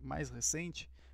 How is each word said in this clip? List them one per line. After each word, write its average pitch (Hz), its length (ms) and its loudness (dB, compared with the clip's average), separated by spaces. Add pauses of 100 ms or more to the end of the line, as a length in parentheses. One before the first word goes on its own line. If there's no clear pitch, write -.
mais 139 300 0
recente, 156 600 2 (240)